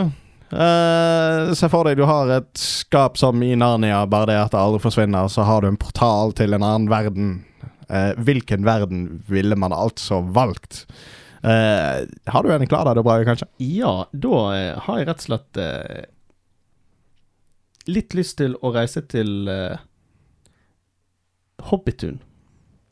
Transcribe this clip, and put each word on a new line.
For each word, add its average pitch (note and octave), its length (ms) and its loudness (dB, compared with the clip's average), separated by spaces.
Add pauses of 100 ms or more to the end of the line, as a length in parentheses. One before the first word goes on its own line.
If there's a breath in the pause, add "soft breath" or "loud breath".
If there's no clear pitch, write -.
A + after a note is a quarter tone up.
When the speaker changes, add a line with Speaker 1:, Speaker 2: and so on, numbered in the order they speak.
(520 loud breath)
Speaker 1:
Eh, E3 1040 2
se E3+ 140 2
for E3 180 4
deg C#3+ 100 2
du C#3 80 4
har D3 240 2
et B2+ 300 0
skap - 580 0
som A#2+ 240 2
i B2 140 2
Narnia, A2 500 2
bare G#2+ 220 2
det G#2+ 100 2
at G#2 140 0
det G#2+ 80 2
aldri G#2 240 2
forsvinner, G2+ 480 2
så G#2+ 160 0
har A2 160 4
du G2 80 2
en G2+ 80 -2
portal A2 540 0
til G#2 200 0
en G2+ 80 0
annen G#2+ 300 2
verden. G#2 400 0 (580 loud breath)
Eh, G2 320 0
hvilken A2+ 420 0
verden G2+ 420 0 (220)
ville G2+ 300 2
man F#2 160 -2
altså G2 480 -2
valgt? F#2+ 640 -2 (560 loud breath)
Eh, G#2 640 2 (240)
har - 180 0
du - 80 2
en C#3 160 0
klar D3+ 160 0
der, A#2 140 2
du, A2+ 40 0
Brage, A2+ 220 2
kanskje? A#2 220 -2 (100)
Speaker 2:
Ja, C3 460 -2 (100)
da, F3+ 220 -2 (180)
eh, F#2+ 240 -4
har A3 220 -4
jeg D3 100 -4
rett - 140 -8
og - 20 -14
slett, - 320 -8
eh, - 460 -8 (1800)
litt F#3+ 260 -4
lyst F3 240 -4
til C3 240 -2
å B2+ 140 -2
reise A#2 260 -2
til, G2+ 480 -4
eh, F#2+ 300 -6 (1800)
Hobbitun, - 600 -6 (720)